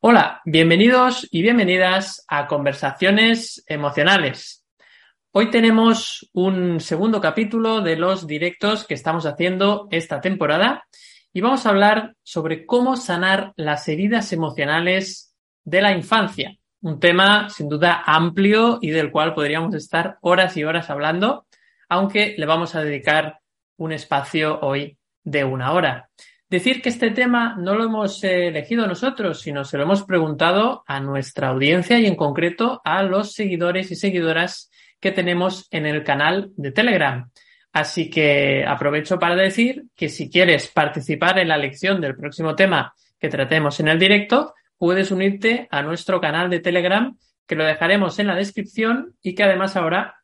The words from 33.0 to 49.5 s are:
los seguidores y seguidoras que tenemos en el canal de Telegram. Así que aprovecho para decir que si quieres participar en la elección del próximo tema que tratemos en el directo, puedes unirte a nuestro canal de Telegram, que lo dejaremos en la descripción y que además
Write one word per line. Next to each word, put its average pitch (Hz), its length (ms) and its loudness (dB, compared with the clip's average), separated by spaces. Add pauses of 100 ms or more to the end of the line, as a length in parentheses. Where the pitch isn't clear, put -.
los 196 280 -2
seguidores 185 580 -4
y 208 60 -8
seguidoras 180 720 -2 (300)
que 190 140 -2
tenemos 185 580 -2
en 156 140 -4
el 151 180 -2
canal 156 540 0
de 139 160 -8
Telegram. 156 580 0 (400)
Así 156 380 -2
que 143 580 2
aprovecho 147 500 -2
para 175 200 0
decir 233 480 0 (100)
que 156 140 -6
si 147 200 -10
quieres 175 380 4
participar 156 720 0
en 180 80 2
la 160 80 0
elección 151 460 -2
del 131 160 -6
próximo 156 360 -6
tema 160 400 0 (240)
que 151 120 -4
tratemos 143 500 0
en 156 80 0
el 160 100 4
directo, 208 560 2 (240)
puedes 185 320 0
unirte 202 640 -2
a 143 100 -2
nuestro 170 380 -4
canal 165 300 -2
de 175 100 0
Telegram, 180 580 0 (300)
que 165 80 -4
lo 156 80 -2
dejaremos 165 560 2
en 202 80 0
la 185 80 -2
descripción 220 840 -4
y 180 140 -6
que 208 80 0
además 190 340 2